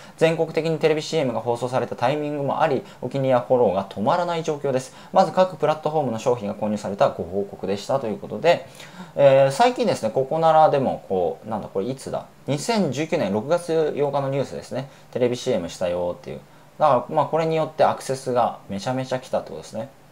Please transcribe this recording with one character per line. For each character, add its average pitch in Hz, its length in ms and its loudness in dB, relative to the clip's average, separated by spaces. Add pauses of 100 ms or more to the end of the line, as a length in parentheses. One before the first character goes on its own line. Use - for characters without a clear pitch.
(180)
全 165 200 2
国 160 120 -2
的 160 200 0
に 160 80 0
テ 160 120 2
レ 151 40 4
ビ 151 80 0
シ 151 140 -6
ー 160 60 2
エ 139 40 0
ム 120 80 -2
が 110 60 -4
放 117 180 -2
送 127 100 -4
さ 123 120 -2
れ 117 80 -2
た 123 80 -10
タ 123 160 0
イ 151 60 -2
ミ 147 120 -4
ン 147 80 -6
グ 139 60 -4
も 131 180 -2
あ 156 60 4
り、 - 160 -2 (180)
お 127 80 -8
気 - 40 -8
に 139 80 -2
入 - 20 0
り 131 60 2
や 127 180 4
フ 131 80 4
ォ - 20 6
ロ 120 120 4
ー 90 40 2
が 98 120 -2
止 - 140 -12
ま 139 180 2
ら 175 80 -2
な 175 100 -2
い 165 80 -4
状 156 140 -2
況 139 140 -2
で 127 100 0
す。 - 120 -16 (200)
ま 190 120 6
ず 160 60 -2
各 185 240 2
プ 151 100 -2
ラ 151 120 2
ッ - 20 -14
ト 151 100 -4
フ 156 100 0
ォ - 20 2
ー - 60 -2
ム 117 40 -2
の 110 80 -4
商 123 160 2
品 104 120 -4
が 101 60 -4
購 107 140 -4
入 104 100 0
さ 101 120 -6
れ 98 60 -4
た 127 140 4
ご - 140 -6
報 95 260 -4
告 - 160 -10
で 95 120 -2
し - 100 -10
た 127 120 0
と 123 60 -4
い 107 80 -4
う - 60 -6
こ - 80 -12
と 107 120 -8
で、 160 280 2 (480)
え 139 320 8
ー、 135 40 0
最 240 220 4
近 247 140 -2
で 143 80 2
す - 80 -4
ね、 110 80 -2
コ 131 140 0
コ 160 120 -4
ナ 165 140 4
ラ 156 180 8
で 143 80 4
も、 101 320 -2
こ 92 340 0
う、 110 60 -12
な 110 80 -4
ん 92 60 -6
だ、 87 60 -12
こ - 100 -4
れ 101 80 -2
い 131 80 -6
つ 92 160 -12
だ？ - 140 -6 (200)
二 139 140 -2
千 190 340 0
十 156 140 -4
九 175 100 0
年 101 160 0
六 110 160 0
月 160 480 0
八 143 120 0
日 139 120 -2
の 135 80 -4
ニ 139 80 -2
ュ 139 40 2
ー 117 40 -4
ス - 100 -10
で - 80 -8
す - 80 -20
ね。 131 180 -8 (220)
テ 117 80 -6
レ 123 80 4
ビ 120 80 0
シ 127 160 -4
ー 117 40 2
エ 98 40 0
ム 85 80 -6
し - 100 -14
た 90 120 -2
よ 87 280 -2
っ - 40 -20
て - 100 -14
い 71 40 -10
う。 69 40 -14 (400)
だ 151 80 4
か 123 220 4
ら、 156 60 -8
ま 147 80 4
あ、 - 20 0
こ 156 140 0
れ 165 60 0
に 160 120 0
よ 156 80 0
っ - 80 -8
て 135 100 2
ア 110 100 4
ク - 80 -10
セ 131 140 -6
ス 127 180 -6
が 117 260 0 (100)
め 98 100 -8
ち 131 100 -4
ゃ 127 40 -2
め 131 120 -4
ち 131 80 -6
ゃ 127 60 -2
来 - 100 -14
た 95 100 -2
っ - 40 -4
て - 60 -16
こ 78 80 -12
と 78 60 -12
で - 40 -20
す - 60 -16
ね。 113 160 -8 (220)